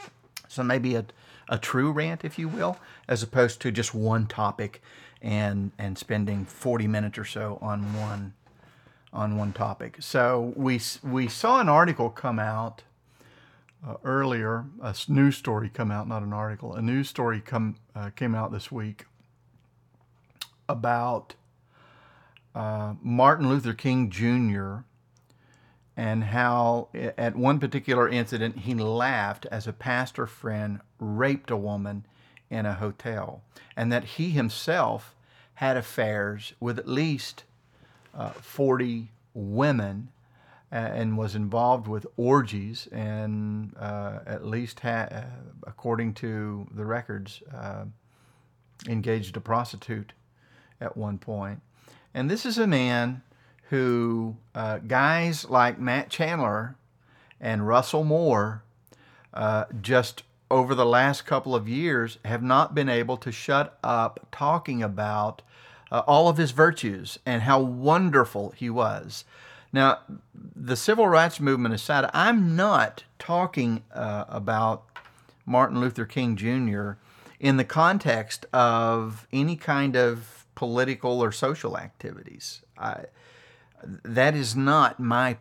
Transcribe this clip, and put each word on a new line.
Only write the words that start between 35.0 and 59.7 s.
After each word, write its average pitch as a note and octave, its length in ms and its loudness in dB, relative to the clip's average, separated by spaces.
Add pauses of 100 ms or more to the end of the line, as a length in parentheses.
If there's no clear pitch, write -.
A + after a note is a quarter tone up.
had C3 220 0
affairs G#2+ 840 -4
with A#2+ 180 -4
at - 100 -8
least, C#3+ 560 -4 (720)
uh, A2 160 -8
forty B2+ 800 -2 (240)
women, G#2+ 760 0 (600)
uh, - 60 -6
and A2 420 -2
was G#2+ 160 -4
involved A2+ 540 0
with G#2+ 180 -6 (100)
orgies A#2+ 760 2
and, G#2+ 880 -6
uh, G#2 480 -8
at - 200 -8
least, A2+ 340 -6
ha-, A#2 300 -4
uh, A2+ 140 -12 (420)
according A2+ 480 -4
to G#2+ 600 -8
the G#2 100 -8
records, G#2 580 -8 (120)
uh, G#2 300 -10 (1040)
engaged A2+ 500 -4
a G#2 40 -8
prostitute A2 720 -6 (680)
at - 180 -10
one G#2 200 -6
point. G2+ 440 -8 (520)
And C3 160 -2
this A3 160 -2
is A#3 140 -2
a A3 80 2
man B2+ 560 2 (480)
who, A#2 680 0 (180)
uh, A2 240 -4
guys D3 680 2
like B2 300 4
Matt B2+ 320 -2
Chandler C3 640 -2 (640)
and A2 260 -2
Russell B2+ 380 4
Moore, A#2 580 2 (720)
uh, G#2+ 320 0 (160)